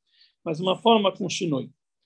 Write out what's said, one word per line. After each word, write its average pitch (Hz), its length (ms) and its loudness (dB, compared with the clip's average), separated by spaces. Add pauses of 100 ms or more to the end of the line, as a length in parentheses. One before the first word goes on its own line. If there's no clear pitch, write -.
(420)
mas 160 180 -6
uma 185 160 0
forma 214 360 4
com 180 160 -8
shinui. 151 420 -4 (360)